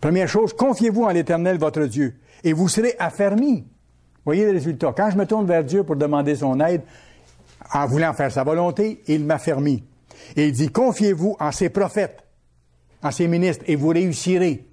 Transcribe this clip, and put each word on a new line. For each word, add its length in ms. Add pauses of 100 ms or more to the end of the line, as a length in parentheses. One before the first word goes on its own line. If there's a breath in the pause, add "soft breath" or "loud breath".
Première 280
chose, 240
confiez-vous 520
en 60
l'Éternel, 480
votre 260
Dieu, 320 (260 soft breath)
et 120
vous 140
serez 300
affermis. 680 (580)
Voyez 220
le 60
résultat. 440
Quand 140
je 60
me 100
tourne 200
vers 160
Dieu 220
pour 100
demander 400
son 240
aide, 240 (920 soft breath)
en 140
voulant 280
faire 180
sa 100
volonté, 640
il 180
m'affermit. 600 (520 loud breath)
Et 100
il 60
dit, « 200
Confiez-vous 680
en 140
ses 160
prophètes, 560 (760)
en 80
ses 180
ministres, 400
et 80
vous 120
réussirez. » 840